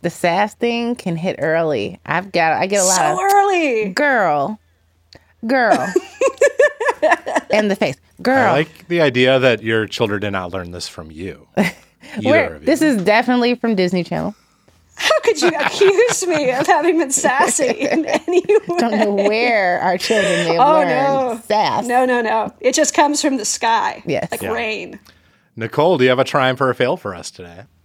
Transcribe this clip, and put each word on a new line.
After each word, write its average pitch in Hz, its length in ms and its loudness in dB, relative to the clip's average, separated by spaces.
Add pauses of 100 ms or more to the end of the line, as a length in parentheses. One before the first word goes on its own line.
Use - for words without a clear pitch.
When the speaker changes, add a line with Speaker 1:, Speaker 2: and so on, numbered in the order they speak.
Speaker 1:
The 175 80 -4
sass 185 420 0
thing 233 440 -4
can 170 200 -6
hit 170 220 -4
early. 151 640 -2
I've 180 260 -4
got, 165 220 2
I 147 140 0
get 196 160 0
a - 20 2
lot 185 120 2
Speaker 2:
So 156 160 0
Speaker 1:
of 392 200 0
Speaker 2:
early. 339 580 2
Speaker 1:
"Girl, 208 720 0 (880)
girl," 214 480 2 (760)
Speaker 2:
<laughs> - 840 -2
Speaker 1:
in 214 180 2
the 196 80 0
face. 165 200 -2 (240)
"Girl." 240 300 2
Speaker 3:
I - 20 2
like 156 360 -4
the 175 120 0
idea 131 380 4
that 123 240 2
your 110 240 0
children 104 340 -2
did 101 120 -4
not 92 200 -6
learn 90 200 -8
this 87 160 -12
from 80 220 -16
you. 82 420 -14
Speaker 1:
<laughs> - 40 -6
Speaker 3:
Either 175 180 -2 (480)
Speaker 1:
We're, 254 340 0
Speaker 3:
of 147 60 -20
you. - 40 -4
Speaker 1:
this 277 160 2
is 269 200 0
definitely 240 520 2
from 233 220 -2
Disney 180 280 0
Channel. 170 300 -6 (640)
Speaker 2:
How 622 220 0
could 349 220 0
you 349 60 4
accuse 381 760 2
me 294 260 0
of 269 140 -2
having 330 300 2
been 302 140 0
sassy 262 580 0
in 294 380 -2
Speaker 1:
<laughs> - 0 -
Speaker 2:
any - 400 0
way? 415 320 0
Speaker 1:
Don't 226 200 0
know 214 140 0
where 208 680 0
our 185 180 0
children 202 340 0 (140)
may 165 80 0
have 202 120 4
Speaker 2:
Oh, 294 60 4
Speaker 1:
learned 302 160 2
Speaker 2:
no. 262 580 -2
Speaker 1:
sass. 208 400 0
Speaker 2:
No, 247 200 2
no, 247 160 0
no. 220 280 -2 (100)
It 254 140 0
just 311 200 0
comes 294 260 2
from 269 160 0
the 214 80 -6
sky. - 600 -2
Speaker 1:
Yes. 156 240 -4
Speaker 2:
Like - 100 -8
Speaker 3:
Yeah. 202 120 -6
Speaker 2:
rain. 220 460 -8 (560)
Speaker 3:
Nicole, 147 440 0
do 127 60 4
you 127 40 6
have 127 100 4
a 131 60 4
triumph 131 380 0
or 131 80 2
a 120 40 0
fail 131 220 0
for 101 180 -10
us 85 160 -14
today? 85 340 -20 (200)